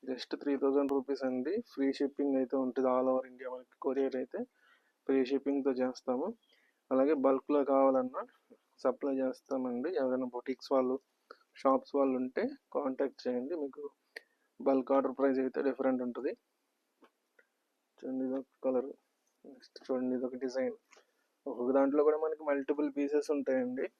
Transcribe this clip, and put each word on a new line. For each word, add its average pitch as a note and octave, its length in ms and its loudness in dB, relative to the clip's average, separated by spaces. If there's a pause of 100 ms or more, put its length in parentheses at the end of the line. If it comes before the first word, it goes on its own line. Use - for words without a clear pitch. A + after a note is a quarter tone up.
just B2+ 300 -8 (100)
త్రీ C#3+ 100 0 (100)
థౌజండ్ C#3 320 4
రూపీస్ C3+ 320 -2
అండి. B2+ 260 -2 (200)
ఫ్రీ C#3 140 0 (120)
షిప్పింగ్ C#3 400 0
అయితే C3 240 -2
ఉంటది B2+ 300 0
all B2+ 180 2
over C3 180 2
India B2+ 240 -14
మనకి. B2+ 220 -16 (100)
కొరియర్ C3+ 360 0
అయితే C3 180 -8 (680)
ఫ్రీ C3+ 140 2 (100)
షిప్పింగ్‌తో C#3 520 0
చేస్తాము. B2+ 460 -2 (680)
అలాగే C3+ 220 4 (100)
బల్క్‌లో C3+ 440 4
కావాలన్నా C3+ 540 2 (600)
సప్లై C3+ 360 0
చేస్తామండి. B2+ 680 -4 (100)
ఎవరైనా B2+ 340 0
బొటిక్స్ - 400 -6
వాళ్ళు, B2+ 220 2 (640)
షాప్స్ C3+ 380 2
వాళ్ళు C3+ 240 2
ఉంటే C3 220 -4 (300)
కాంటాక్ట్ C3+ 520 -2
చేయండి. B2+ 360 -4
మీకు C#3+ 200 -10 (840)
బల్క్ C3+ 280 2
ఆర్డర్ C3+ 240 2
ప్రైస్ C3+ 240 2
అయితే C3 240 -2
డిఫరెంట్ C3 400 0
ఉంటది. B2 240 -4 (1700)
చూడండి, C3 320 -6
ఇదొక C3 160 -6 (200)
కలర్. C3 240 0 (640)
నెక్స్ట్ - 340 -20
చూడండి, B2+ 320 -2
ఇదొక B2+ 280 -6
డిజైన్. B2+ 300 -2 (680)
ఒక్కొక్క B2 240 -2 (100)
దాంట్లో C#3 300 4
కూడా D3+ 160 2
మనకి D#3 260 -4
మల్టిపుల్ C#3+ 460 0
పీసెస్ C#3+ 400 0
ఉంటాయండి. B3+ 500 -2 (120)